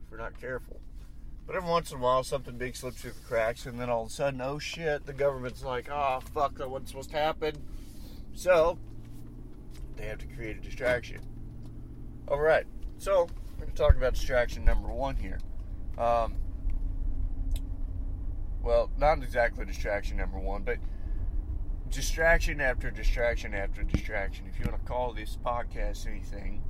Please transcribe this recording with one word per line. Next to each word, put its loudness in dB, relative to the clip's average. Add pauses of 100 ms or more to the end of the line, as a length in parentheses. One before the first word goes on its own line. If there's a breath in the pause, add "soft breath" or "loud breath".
if -14
we're -10
not -8
careful. -6 (680 loud breath)
But -4
every -2
once 2
in -8
a -2
while, 6
something -4
big -4
slips -8
through -8
the -12
cracks, 2
and -8
then -2
all 2
of -6
a -8
sudden, 0
oh -2
shit, -2
the -8
government's 0
like, -4
"Oh, 2 (140)
fuck, 2
that -6
wasn't -6
supposed -10
to -2
happen." 0 (760 loud breath)
So, 6 (1160)
they -6
have -4
to -8
create -6
a -8
distraction. 0 (1040)
All 2
right, 6 (320)
so, 4 (320)
we're -8
gonna -4
talk 8
about 4
distraction 2
number 6
one -2
here. -2 (580)
Um, 4 (2250)
well, 4
not 6
exactly 2
distraction 0
number 0
one, -2
but 0 (1120 loud breath)
distraction 4
after 0
distraction 2
after -2
distraction. 0
If -4
you 0
wanna -2
call -2
this -6
podcast -2
anything -2